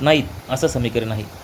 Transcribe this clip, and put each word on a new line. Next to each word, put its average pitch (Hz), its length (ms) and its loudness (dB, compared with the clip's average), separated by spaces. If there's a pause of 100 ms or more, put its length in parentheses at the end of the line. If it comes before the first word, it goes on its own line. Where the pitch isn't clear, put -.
नाहीत 147 220 6 (260)
असं 131 180 0
समीकरण 113 440 0
आहे. 107 120 -4 (200)